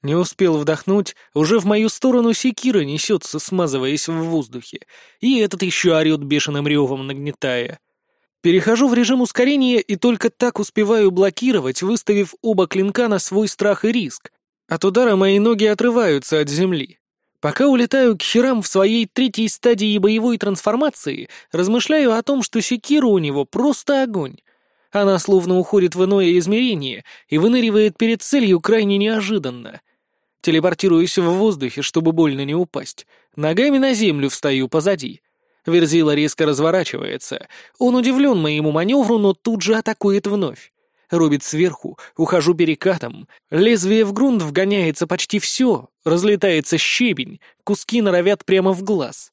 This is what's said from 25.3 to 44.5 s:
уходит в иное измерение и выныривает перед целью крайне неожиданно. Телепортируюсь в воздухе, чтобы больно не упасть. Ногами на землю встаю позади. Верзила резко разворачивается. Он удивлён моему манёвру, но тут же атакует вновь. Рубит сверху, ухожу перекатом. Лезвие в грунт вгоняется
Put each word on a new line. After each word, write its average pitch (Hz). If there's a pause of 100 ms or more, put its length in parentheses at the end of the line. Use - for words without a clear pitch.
уходит 180
в 180
иное 190
измерение 175 (240)
и 151
выныривает 214
перед 226
целью 208
крайне 202
неожиданно. 196 (600)
Телепортируюсь 170
в 185
воздухе, 170
чтобы 165
больно 147
не 147
упасть. - (300)
Ногами 202
на 262
землю 156
встаю 135
позади. 160 (440)
Верзила 165
резко 151
разворачивается. 156 (320)
Он 247
удивлён 254
моему 151
манёвру, 220
но 202
тут 220
же 220
атакует 202
вновь. 196 (380)
Рубит 151
сверху, - (180)
ухожу 165
перекатом. 160 (220)
Лезвие 208
в 202
грунт 233
вгоняется 175